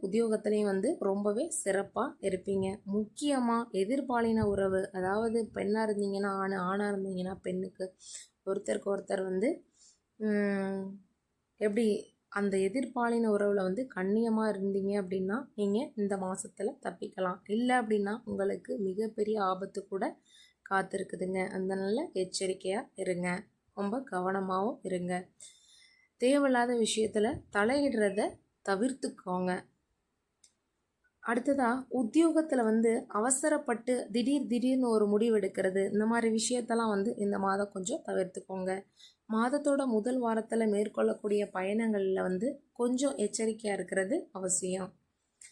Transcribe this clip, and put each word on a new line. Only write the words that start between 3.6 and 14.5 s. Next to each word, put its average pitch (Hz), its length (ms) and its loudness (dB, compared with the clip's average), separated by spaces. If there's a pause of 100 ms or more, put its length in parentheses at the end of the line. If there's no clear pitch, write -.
எதிர்பாலின 226 720 2
உறவு, 196 500 2
அதாவது 214 460 0 (140)
பெண்ணா 202 300 0
இருந்தீங்கன்னா 202 500 0
ஆண், 196 280 -2
ஆணா 196 280 0
இருந்தீங்கன்னா 190 540 -4
பெண்ணுக்கு 185 440 -6 (580)
ஒருத்தருக்கு 202 440 -2
ஒருத்தர் 196 340 -2
வந்து, 190 260 0 (720)
உம், 202 640 0 (760)
எப்படி 214 260 2 (420)
அந்த 202 280 0
எதிர்பாலின 233 720 0
உறவுல 202 320 2
வந்து 190 260 0
கண்ணியமா 220 600 0
இருந்தீங்க 196 480 -2